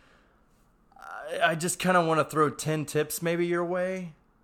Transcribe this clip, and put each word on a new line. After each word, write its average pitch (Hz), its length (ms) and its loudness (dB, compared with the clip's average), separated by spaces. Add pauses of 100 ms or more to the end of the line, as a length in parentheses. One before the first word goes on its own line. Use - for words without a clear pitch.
(1000)
I, 156 520 -2
I 170 40 0
just 170 240 -2
kinda 180 240 4
wanna 160 220 4
throw 147 240 2
ten 151 380 -2
tips 151 340 -2
maybe 170 240 0
your 175 200 0
way 180 500 -4 (300)